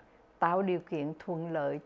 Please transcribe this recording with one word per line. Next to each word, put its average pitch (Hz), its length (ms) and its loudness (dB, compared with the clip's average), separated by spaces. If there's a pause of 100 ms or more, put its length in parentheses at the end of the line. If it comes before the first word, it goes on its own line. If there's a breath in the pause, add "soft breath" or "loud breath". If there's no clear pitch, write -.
(380 loud breath)
tạo 180 240 4
điều 180 180 2 (100)
kiện 151 280 -2
thuận 170 340 -4
lợi 147 340 0